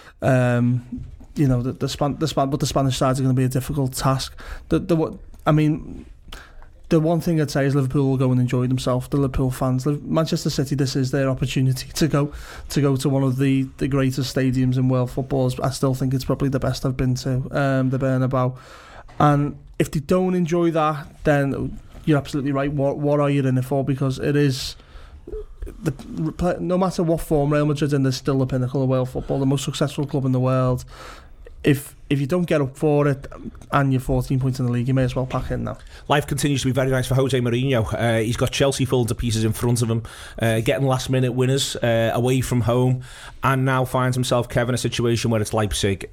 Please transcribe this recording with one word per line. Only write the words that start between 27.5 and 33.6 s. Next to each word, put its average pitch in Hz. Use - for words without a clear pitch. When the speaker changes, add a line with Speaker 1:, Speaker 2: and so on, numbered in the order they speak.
Speaker 1:
Real 147
Madrid 147
in, 139
they're 135
still 135
the 131
pinnacle 131
of 131
world 127
football, 135
the 135
most 135
successful 147
club 135
in 131
the 127
world. 127
If, -
if 143
you 143
don't 180
get 160
up 131
for 147
it 139